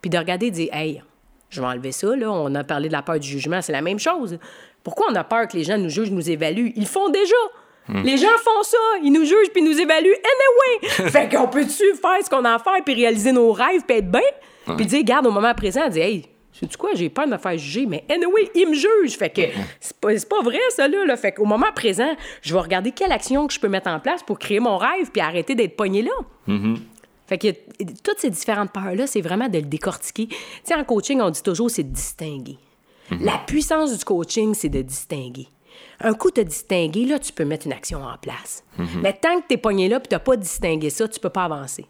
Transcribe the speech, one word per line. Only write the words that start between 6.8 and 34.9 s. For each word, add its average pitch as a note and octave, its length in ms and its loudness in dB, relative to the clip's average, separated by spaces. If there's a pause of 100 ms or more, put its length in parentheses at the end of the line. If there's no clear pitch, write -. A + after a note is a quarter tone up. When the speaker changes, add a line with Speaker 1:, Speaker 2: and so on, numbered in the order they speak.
Speaker 1:
le G3 60 -2
font F#4+ 200 0
déjà. G4 260 4 (540)
Speaker 2:
Hmm. D3 140 -2
Speaker 1:
Les C4 140 4
gens D#4+ 120 6 (160)
font G#4+ 180 4
ça, G#4 140 2 (260)
ils C#4+ 100 4
nous D#4+ 120 6
jugent F#4+ 280 6
puis F4+ 100 4
nous D4+ 180 4
évaluent E4 340 4
anyway. B4+ 960 4
Speaker 2:
<laughs> - 0 -
Speaker 1:
Fait A3+ 180 4
qu'on B3+ 200 2
peut-tu D4+ 460 2
faire F#4 300 2
ce - 60 -6
qu'on C4+ 140 2
a A#3 100 4
à A#3 60 0
faire F#4 240 0
puis C#4 100 0
réaliser A#3 380 2
nos A#3 200 6
rêves B3+ 340 2
puis A#3+ 120 -4
être F#3 120 -2
bien ? A3+ 100 4 (480)
Speaker 2:
Ouais. E3 80 -2
Speaker 1:
Puis G#3+ 100 0
dire, C4 160 2
garde, B3+ 240 2
au A3+ 60 4
moment G#3 220 2
présent, A3+ 340 -2
dire, « D#3+ 160 0
Hey, F#3+ 240 -2 (240)
sais-tu - 240 -10
quoi ? G4 180 -4
J'ai F3 140 -2
peur C4+ 180 -2
de C4+ 60 0
me G3+ 60 -2
faire F3 200 -4
juger, D#3 280 -4
mais D#3+ 220 -6
anyway, F4+ 460 2
ils F4 140 4
me D4+ 60 2
jugent. » F4+ 440 2
Fait F3 120 0
que F#3+ 120 0
Speaker 2:
Hmm. G2+ 200 -2 (180)
Speaker 1:
c'est - 200 -12
pas, A3 160 2
c'est - 120 -6
pas G4+ 140 2
vrai, A#3+ 160 0 (120)
ça, C#4+ 160 0
là, F#4+ 180 0
là. C4 120 2
Fait G#3+ 160 -2
qu'au G#3 140 0
moment A#3 280 2
présent, A#3 400 0 (280)
je D3+ 120 -6
vais F#3 60 4
regarder F#3 320 -2
quelle F#4+ 200 -2
action C4+ 360 0
que - 60 -4
je - 60 -8
peux G#3+ 80 0
mettre F#3+ 220 -2
en D#3+ 80 -4
place E4+ 240 -4
pour - 160 -6
créer G#3 220 0
mon A3+ 180 2
rêve D4 340 0
puis G3+ 80 0
arrêter E3+ 360 -2
d'être G#3+ 200 0
pogné G3+ 260 0
là. E4+ 100 -2 (340)
Speaker 2:
Mhm. G#2 320 0 (480)
Speaker 1:
Fait F#3 120 -4
que G#3+ 100 0 (560)
toutes G#4 160 -2
ces C4+ 100 0
différentes G3+ 400 -2
peurs-là, G3 380 -4
c'est G#3+ 120 -2
vraiment F#3+ 280 -2
de F3+ 100 0
le D#3 60 -2
décortiquer. E3+ 640 -6
Tu - 80 -12 (260)
sais, E4+ 140 -2
en D4+ 80 -2
coaching, B3+ 360 0
on G3 100 2
dit D3+ 120 -6
toujours, G3 280 0
c'est F#3 120 -4
de C3+ 100 -6
distinguer. C3+ 640 -10 (540)
Speaker 2:
Mhm. F3 140 -6
Speaker 1:
La - 220 0
puissance D4+ 500 0
du - 80 -10
coaching, G#3 500 0
c'est E3 140 -4
de C#3 140 -2
distinguer. C3 680 -10 (520)